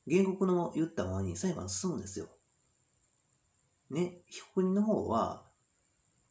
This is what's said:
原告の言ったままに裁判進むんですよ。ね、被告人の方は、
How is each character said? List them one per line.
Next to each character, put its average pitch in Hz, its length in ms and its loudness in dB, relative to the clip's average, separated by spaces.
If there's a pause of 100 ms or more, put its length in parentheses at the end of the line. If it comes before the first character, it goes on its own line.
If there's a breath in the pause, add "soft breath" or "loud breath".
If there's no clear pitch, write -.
原 185 140 6
告 190 240 2
の 175 280 2
言 160 100 2
っ - 20 0
た 107 160 -4
ま 92 120 -2
ま 95 80 0
に 90 120 -2
裁 185 180 0
判 98 140 -6
進 180 220 -4
む 143 80 -2
ん - 20 -6
で 92 80 -8
す - 120 -10
よ。 82 100 -10 (1600)
ね、 175 360 -4
被 - 160 -16
告 - 220 -2
人 185 100 2
の 202 80 4
方 208 260 2
は、 101 380 0 (840)